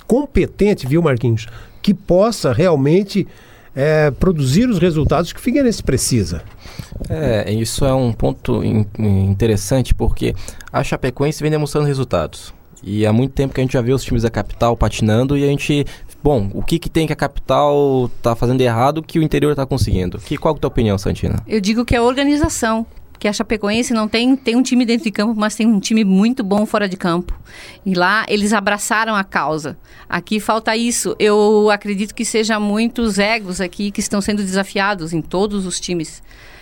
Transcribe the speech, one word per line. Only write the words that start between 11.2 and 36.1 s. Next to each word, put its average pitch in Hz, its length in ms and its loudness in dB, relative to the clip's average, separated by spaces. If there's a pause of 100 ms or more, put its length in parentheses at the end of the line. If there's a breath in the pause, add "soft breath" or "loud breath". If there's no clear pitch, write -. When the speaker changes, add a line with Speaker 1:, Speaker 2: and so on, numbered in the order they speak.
Speaker 2:
vem 151 100 0
demonstrando 151 340 0
resultados. 127 720 -4 (280)
E 104 220 0
há 107 80 4
muito 131 200 2
tempo 135 200 -2
que - 60 -2
a 127 40 2
gente 127 100 0
já 135 80 2
vê 117 120 0
os 127 100 0
times 117 200 -2
da 113 60 0
capital 117 480 -2
patinando 113 600 2
e 139 60 2
a 143 40 2
gente, 143 380 0 (380 loud breath)
bom, 123 300 2
o 101 100 -6
que - 140 2
que - 120 -6
tem 160 180 0
que 151 60 -2
a - 20 -2
capital 139 920 0 (120)
tá 117 140 0
fazendo 127 260 0
errado 127 400 2
que - 180 -6
o 160 40 4
interior 147 320 2
tá 139 100 -2
conseguindo? 92 540 0
Que, - 180 -6
qual 160 160 0
que 147 40 -4
é - 20 -14
a - 20 -4
tua 147 80 -2
opinião, 110 280 0
Santina? - 400 -2 (100)
Speaker 3:
Eu 220 120 -2
digo 214 240 0
que 240 120 0
é - 20 2
a 233 60 2
organização, 262 800 0 (340)
que - 80 -2
a 208 60 0
Chapecoense 220 640 -2
não 214 120 0
tem, 240 280 2
tem 226 200 -2
um 254 60 4
time 254 240 2
dentro 226 200 0
de 214 60 -2
campo, 214 240 -2
mas 214 200 -2
tem 220 100 0
um 220 140 4
time 220 240 2
muito 208 400 2
bom 202 240 0
fora 208 200 0
de 180 80 -4
campo. 175 380 -2 (500 loud breath)
E 190 120 -2
lá 190 340 2
eles 208 240 0
abraçaram 214 600 0
a 196 80 0
causa. 156 520 -4 (320 loud breath)
Aqui 190 320 -4
falta 220 380 -2
isso. 233 400 -2
Eu 208 540 4
acredito 202 420 -4
que 233 100 -6
seja 220 360 -2
muitos 214 580 0
egos 202 420 -2
aqui 196 300 -4
que 202 120 -4
estão 202 200 -2
sendo 208 220 -2
desafiados 190 720 -2
em 160 80 -2
todos 196 440 -2
os 180 140 -8
times. 170 420 -6 (400 loud breath)